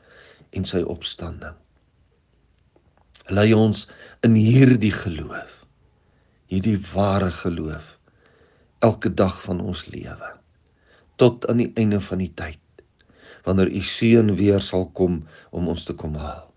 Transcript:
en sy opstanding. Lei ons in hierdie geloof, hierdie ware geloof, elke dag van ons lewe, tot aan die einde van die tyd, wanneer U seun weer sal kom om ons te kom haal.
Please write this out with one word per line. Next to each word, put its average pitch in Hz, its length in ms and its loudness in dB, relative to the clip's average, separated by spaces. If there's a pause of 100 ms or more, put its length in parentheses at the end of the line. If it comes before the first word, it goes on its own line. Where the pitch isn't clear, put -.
(500)
en 95 160 -6
sy 90 160 -2
opstanding. - 720 -10 (1700)
Lei 107 260 4
ons 107 320 2 (400)
in 113 100 6
hierdie 113 560 6
geloof, - 720 -10 (880)
hierdie 98 260 0 (140)
ware 95 400 0
geloof, 80 560 -6 (960)
elke 113 260 2
dag 92 380 0
van 92 160 -4
ons 92 260 -8
lewe, - 460 -14 (840)
tot 120 300 2
aan 117 140 2
die - 160 -4
einde 104 240 0
van 92 180 -6
die 90 140 -6
tyd, - 260 -14 (840)
wanneer 95 260 2
U 101 100 -4
seun 113 560 2
weer 98 240 2
sal 92 320 -4
kom 87 300 0 (280)
om 87 180 -4
ons 85 160 -6
te - 120 -8
kom 76 200 -8
haal. 76 300 -12 (100)